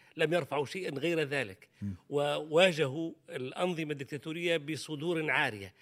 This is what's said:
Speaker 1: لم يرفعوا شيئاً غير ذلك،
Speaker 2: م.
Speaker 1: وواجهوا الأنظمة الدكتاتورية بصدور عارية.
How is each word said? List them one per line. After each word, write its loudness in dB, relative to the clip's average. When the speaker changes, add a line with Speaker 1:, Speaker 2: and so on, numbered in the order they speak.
Speaker 1:
لم 2
يرفعوا 0
شيئاً -6
غير 2
ذلك، -4
Speaker 2:
م. -4
Speaker 1:
وواجهوا 4
الأنظمة -2
الدكتاتورية -2
بصدور -2
عارية. 0